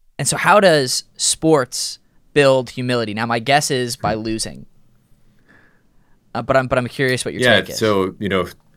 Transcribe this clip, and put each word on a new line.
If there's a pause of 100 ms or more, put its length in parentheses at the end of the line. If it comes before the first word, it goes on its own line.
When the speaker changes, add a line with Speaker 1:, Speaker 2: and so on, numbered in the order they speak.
(200)
Speaker 1:
and
so
how
does (120)
sports (360)
build
humility?
Now,
my
guess
is
by
Speaker 2:
Hmm.
Speaker 1:
losing. (1700)
Uh,
but
I'm,
but
I'm
curious
what
your
Speaker 3:
Yeah,
Speaker 1:
take
is.
Speaker 3:
so,
you
know, (300)